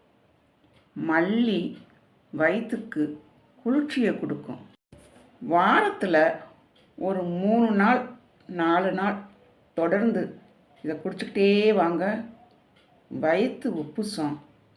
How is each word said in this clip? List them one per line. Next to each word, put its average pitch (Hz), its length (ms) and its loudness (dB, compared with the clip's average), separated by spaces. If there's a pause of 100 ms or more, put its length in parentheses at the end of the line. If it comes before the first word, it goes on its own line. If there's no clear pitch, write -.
(960)
மல்லி 175 680 0 (720)
வயிற்றுக்கு 170 720 -2 (580)
குளிர்ச்சியை 262 520 0
கொடுக்கும். - 460 -8 (840)
வாரத்துல 196 760 2 (800)
ஒரு 190 260 -2 (140)
மூணு 220 320 4 (120)
நாள், 233 200 4 (480)
நாலு 175 500 0
நாள் 202 180 -2 (600)
தொடர்ந்து 185 460 2 (600)
இதை 156 140 -6
குடிச்சுக்கிட்டே 196 520 0 (300)
வாங்க. 175 320 0 (1000)
வயிற்று 165 600 0 (120)
உப்புசம் 147 540 -6 (400)